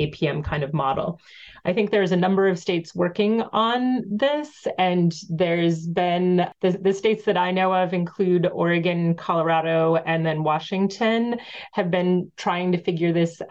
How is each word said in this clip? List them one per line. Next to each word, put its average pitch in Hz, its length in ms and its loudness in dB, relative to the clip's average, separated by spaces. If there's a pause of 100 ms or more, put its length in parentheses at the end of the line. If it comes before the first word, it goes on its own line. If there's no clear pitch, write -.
A 147 60 0
P 147 200 -4
M 147 140 -4
kind 151 220 -4
of 151 100 -4
model. 165 460 -2 (440)
I 180 100 0
think 208 180 0
there's 190 200 2
a 180 60 4
number 190 300 4
of 180 100 2
states 175 380 -4
working 208 480 0 (100)
on 247 560 0
this, 285 560 -2 (140)
and 180 360 2 (140)
there's 170 560 0
been, 180 600 0 (120)
the, 185 120 2
the 190 200 0
states 214 340 0
that 196 120 2
I 180 140 0
know 185 200 2
of 185 220 2
include 175 580 0
Oregon, 170 640 0
Colorado, 165 840 0
and 160 280 0
then 156 160 -2
Washington 202 960 0 (340)
have 180 180 -2
been 180 440 0
trying 180 360 -2
to 175 80 2
figure 170 340 0
this 165 380 0